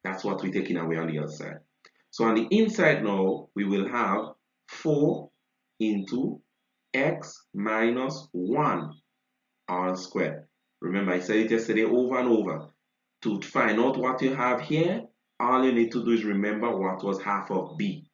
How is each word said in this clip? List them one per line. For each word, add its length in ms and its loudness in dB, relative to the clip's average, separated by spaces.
That's 220 -8
what 180 -2
we're 100 -4
taking 260 -2
away 180 -2
on 120 -2
the 100 -4
outside. 400 -8
So 140 -2
on 100 4
the 160 2
inside 540 4
now, 500 0
we 100 -2
will 240 0
have 480 -2
four 640 0
into 600 -2
x 580 -2
minus 800 -2
one 640 -2
all 280 -2
squared. 500 -6
Remember, 320 -2
I 80 0
said 160 0
it 140 2
yesterday 340 2
over 360 2
and 100 0
over. 380 0
To 200 -2
find 360 0
out 200 4
what 240 0
you 120 2
have 280 0
here, 400 0
all 240 2
you 100 6
need 200 4
to 100 -2
do 100 2
is 120 4
remember 500 0
what 300 -4
was 160 0
half 300 -4
of 260 -2
B. 380 -4